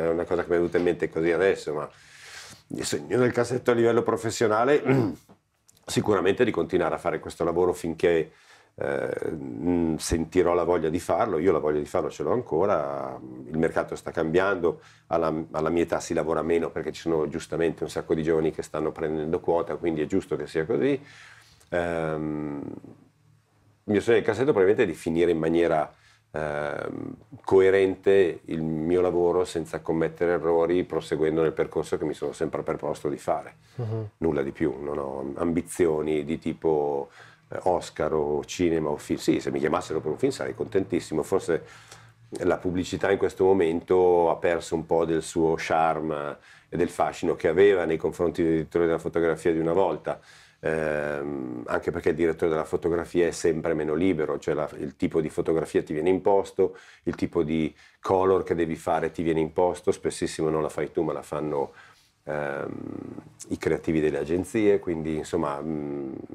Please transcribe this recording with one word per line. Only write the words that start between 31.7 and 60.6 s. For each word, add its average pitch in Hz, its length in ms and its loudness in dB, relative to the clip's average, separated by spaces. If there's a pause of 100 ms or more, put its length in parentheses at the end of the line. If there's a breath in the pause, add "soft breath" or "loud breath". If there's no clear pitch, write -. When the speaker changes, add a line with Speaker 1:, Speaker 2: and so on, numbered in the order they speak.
Speaker 1:
che 80 80 -4
mi 76 80 -2
sono 71 200 -6
sempre 76 300 -4
preposto 76 460 -4
di 69 80 -4
fare. - 380 -4 (200 soft breath)
Speaker 2:
Mhm. 110 420 -6
Speaker 1:
Nulla 76 240 0
di 69 100 -4
più, 69 300 -2
non 73 160 -6
ho 67 380 -6
ambizioni 78 920 0
di 78 140 -4
tipo, 73 680 -2 (400 loud breath)
eh, - 140 -8
Oscar 85 500 -2
o 73 320 0
cinema 80 440 0
o 73 80 -2
film. - 220 -4
Sì, - 200 0
se - 120 -4
mi 69 80 -2
chiamassero 78 420 0
per 78 100 -2
un 71 60 -4
film 135 140 0
sarei 65 240 -6
contentissimo. 78 640 -2
Forse 85 420 0 (760 loud breath)
la 87 180 2
pubblicità 92 540 -2
in 98 60 4
questo 95 280 0
momento 87 840 4
ha - 60 0
perso 85 380 0
un 78 100 -4
po' 82 200 2
del 80 160 0
suo 80 360 2
charme 78 800 -2 (320 loud breath)
e - 80 -6
del 85 120 2
fascino 78 460 -2
che - 120 0
aveva 92 380 6
nei 80 120 0
confronti 82 460 -2
degli 82 120 2
editori 82 320 0
della 82 100 2
fotografia 82 540 0
di 80 80 0
una 82 140 0
volta. 78 460 0 (480 loud breath)
Ehm, 73 1000 -4
anche 87 240 -2
perché 87 180 -2
il 78 60 2
direttore 82 340 2
della 78 160 0
fotografia 85 640 0
è 78 40 -2
sempre 82 440 0
meno 76 180 -2
libero, 78 460 0
cioè 78 160 -2
la, 76 120 -2 (100)
il 76 180 -8
tipo 82 260 0
di 78 80 -2
fotografia 82 540 0
ti 80 100 -8
viene 78 160 0
imposto, 95 680 2 (280 loud breath)
il 87 100 -2
tipo 87 300 -2
di 78 280 -2 (300 soft breath)
color 92 400 4
che 90 140 -2
devi 80 200 0
fare 80 360 -2
ti - 100 -6
viene 80 200 0
imposto, 87 500 0
spessissimo 80 580 -4
non 78 140 0